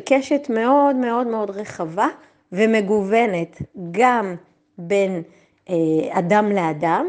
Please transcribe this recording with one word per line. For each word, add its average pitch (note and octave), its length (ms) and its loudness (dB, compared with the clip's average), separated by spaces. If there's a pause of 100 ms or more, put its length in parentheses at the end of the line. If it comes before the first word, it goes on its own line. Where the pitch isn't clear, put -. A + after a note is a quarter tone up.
קשת C#4 440 0
מאוד C4+ 460 2
מאוד A#3+ 320 -2
מאוד A3 220 -4
רחבה G3 580 -4 (440)
ומגוונת, G#3 1080 0 (300)
גם G#3+ 440 0 (420)
בין, F#3 440 0 (480)
אה, F3+ 60 -2 (340)
אדם G#3 420 2
לאדם, E3+ 580 0